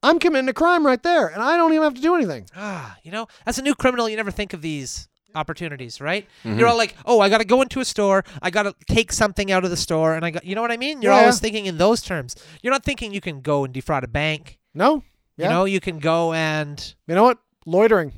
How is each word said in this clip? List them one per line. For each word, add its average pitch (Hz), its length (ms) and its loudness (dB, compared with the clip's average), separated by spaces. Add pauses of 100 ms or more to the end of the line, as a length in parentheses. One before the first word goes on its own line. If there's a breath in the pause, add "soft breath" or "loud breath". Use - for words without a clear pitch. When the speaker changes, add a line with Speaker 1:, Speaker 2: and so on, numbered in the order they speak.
Speaker 1:
I'm 320 160 4
committing 277 300 2
a 262 60 -2
crime 330 320 2
right 254 160 2
there, 339 260 2
and 175 140 -6
I 294 160 2
don't 330 160 4
even 311 80 2
have 302 120 0
to 247 60 -14
do 330 140 2
anything. 160 320 -2 (100)
Speaker 2:
Ah, 180 460 -12
you 160 80 -20
know, 214 160 -10 (200 soft breath)
as 233 120 -4
a 262 40 -8
new 285 120 0
criminal, 247 340 -2
you 214 80 -6
never 214 140 -6
think 202 240 -8
of 160 80 -14
these 147 460 -10 (260)
opportunities, 147 680 -10
right? 180 260 -6 (180 soft breath)
Speaker 3:
Mm-hmm. 214 140 -4
Speaker 2:
You're 233 100 4
all 233 100 4
like, 220 160 -2 (120)
"Oh, 226 140 6
I 196 100 4
gotta 220 160 2
go 240 160 4
into 254 180 -4
a 247 60 -4
store. 196 360 0 (200 loud breath)
I - 80 -2
gotta 202 240 -2 (120)
take - 260 2
something 202 380 -2
out 185 140 2
of 185 60 0
the 175 80 -4
store." 160 360 0
And 160 100 -6
I 170 60 -2
got, 160 140 -10
you 185 100 -8
know 220 80 -4
what 233 100 -2
I 233 60 -4
mean? 277 240 -6
You're 202 100 4
Speaker 1:
Yeah, 202 80 8
Speaker 2:
always 240 160 6
Speaker 1:
yeah. - 40 -4
Speaker 2:
thinking 214 260 -4
in 170 120 -6
those 214 240 4
terms. 147 340 -8 (260 loud breath)
You're 240 100 -2
not 269 120 -2
thinking 240 300 -6
you 196 80 -6
can 147 200 -10
go 143 220 0
and 131 80 -10
defraud 131 320 -4
a 120 40 -12
bank. 147 500 -6 (160)
Speaker 1:
No. 262 280 2 (360)
Yeah. 165 80 -2
Speaker 2:
You - 80 2
know, 180 100 2
you 196 160 0
can 170 200 -8
go 165 340 0
and 151 600 -4 (140)
Speaker 1:
You 165 60 -2
know 196 100 6
what? 247 140 4 (280)
Loitering. 180 520 4